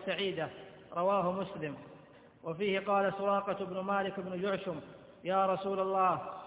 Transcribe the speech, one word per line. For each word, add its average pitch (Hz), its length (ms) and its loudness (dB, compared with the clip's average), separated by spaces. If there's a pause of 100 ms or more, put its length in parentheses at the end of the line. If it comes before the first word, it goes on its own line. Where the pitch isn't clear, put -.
سعيدة". 170 420 -2 (440)
رواه 180 400 4
مسلم. 170 440 -4 (640)
وفيه 190 380 0
قال 196 380 4
سراقة 196 460 0
بن 185 160 -4
مالك 196 400 0
بن 180 220 -4
جعشم: 185 380 -2 (440)
يا 190 220 4
رسول 190 340 0
الله، 190 680 2